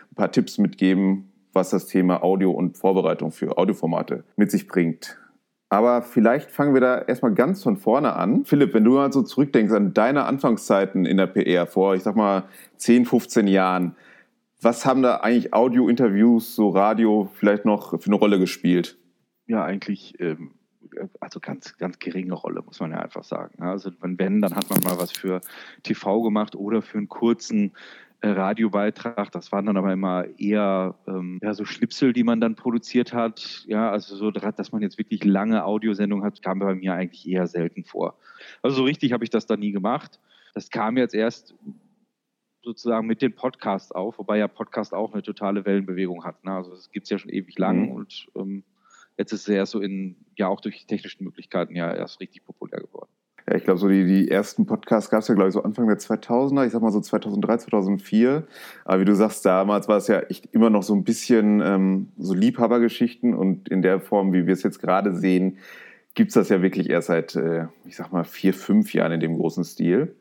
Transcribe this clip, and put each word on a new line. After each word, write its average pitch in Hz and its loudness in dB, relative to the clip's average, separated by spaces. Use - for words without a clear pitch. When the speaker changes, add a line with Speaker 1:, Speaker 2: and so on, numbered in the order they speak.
Speaker 1:
ein - -20
paar 98 -2
Tipps - 0
mitgeben, 95 2
was 92 0
das 95 -2
Thema 90 2
Audio 95 2
und 87 -2
Vorbereitung 87 0
für - -4
Audioformate 85 -2
mit 101 2
sich - -2
bringt. - -2
Aber 120 2
vielleicht 120 2
fangen 143 2
wir 127 6
da 127 2
erstmal 127 0
ganz 151 0
von 101 0
vorne 123 2
an. 107 0
Philipp, 143 2
wenn 110 6
du 120 8
mal 139 4
so 135 2
zurückdenkst 117 2
an 101 2
deine 123 2
Anfangszeiten 104 0
in 95 2
der 95 4
P 90 -2
R 87 2
vor, 95 2
ich 95 -4
sag 104 -2
mal, 98 2
zehn, 120 4
fünfzehn 113 2
Jahren, 92 2
was 117 2
haben 135 4
da 123 4
eigentlich 113 2
Audio-Interviews, 117 4
so 107 4
Radio 107 2
vielleicht 104 2
noch 101 -2
für - -12
eine 101 2
Rolle 101 4
gespielt? 90 0
Speaker 2:
Ja, 107 -2
eigentlich, 98 -8
ähm, 82 -8
also - -14
ganz, - -14
ganz 90 -10
geringe 90 -8
Rolle, - -10
muss - -20
man 80 -8
ja 80 -8
einfach 50 -12
sagen. - -12
Also 95 -6
wenn, 90 -8
wenn, 98 0
dann 92 -2
hat 95 -6
man 92 2
mal 90 -2
was 87 -4
für 92 -6
T - -4
V 104 -2
gemacht 107 -2
oder 104 -4
für - -8
einen 101 -8
kurzen, 113 0
äh, 107 -2
Radiobeitrag. 104 -2
Das - -10
waren 101 -2
dann 107 0
aber 95 0
immer 92 -2
eher, 98 -2
ähm, 92 -10
ja, 107 -4
so 101 -8
Schnipsel, - 0
die 120 2
man 113 2
dann 113 0
produziert 117 -4
hat. - -6
Ja, 107 -2
also 101 -6
so, 104 -4
dass 101 -6
man 107 -4
jetzt 98 -6
wirklich 107 -4
lange 101 2
Audiosendungen 104 -2
hat, 101 -6
kam 95 -4
bei 98 -2
mir 92 -4
eigentlich 87 -8
eher 90 -2
selten 85 -6
vor. 87 -8
Also 131 0
so 131 2
richtig 139 0
habe 117 -4
ich - -8
das 110 -2
dann 104 -2
nie 104 -4
gemacht. 107 -6
Das 98 -12
kam 113 -4
jetzt 123 0
erst - -4
sozusagen 113 -4
mit 110 -2
den 120 0
Podcasts - -6
auf, 98 -8
wobei 104 -2
ja 104 0
Podcast - -8
auch 104 -4
eine 104 -8
totale 101 -6
Wellenbewegung 95 -4
hat, 85 -14
ne? 95 -8
Also 92 -10
das 92 -20
gibt's - -12
ja 101 -2
schon - -12
ewig - -8
lang - 0
Speaker 1:
Mhm. - -8
Speaker 2:
und, - -14
ähm, 98 -8
jetzt 101 -6
ist 101 -8
es - -12
erst 98 0
so 104 -4
in, 95 -8
ja, 98 -2
auch 98 -4
durch - -10
die - -20
technischen - -8
Möglichkeiten 85 -8
ja 87 -4
erst - -10
richtig - -20
populär - -14
geworden. - -20
Speaker 1:
Ja, - 2
ich - -2
glaub, 92 4
so 98 2
die, 98 6
die 95 4
ersten 104 0
Podcasts 110 -2
gab's 107 2
ja, 117 4
glaub 95 4
ich, 92 -4
so 104 -2
Anfang 107 -2
der 104 4
zweitausender, 131 0
ich 107 0
sag 113 -2
mal 110 2
so 104 2
zweitausenddrei, 107 -2
zweitausendvier. 110 0
Aber 95 2
wie 95 4
du 101 6
sagst, 107 2
damals 98 2
war 107 4
es 92 -2
ja 104 2
echt - -10
immer 113 6
noch 104 4
so 104 0
ein 95 2
bisschen, 107 2
ähm, 95 2
so 95 -4
Liebhabergeschichten 117 2
und 95 -2
in 95 0
der 92 2
Form, 98 0
wie 90 2
wir 95 4
es 87 -4
jetzt - -2
gerade 95 0
sehen, 92 0
gibt's - 2
das 104 4
ja 95 2
wirklich 92 0
erst 85 0
seit, 82 -2
äh, 82 -2
ich - -20
sag - -12
mal, 85 -2
vier, - -2
fünf - 0
Jahren 85 0
in 82 -2
dem 82 -2
großen 85 -2
Stil. 98 -2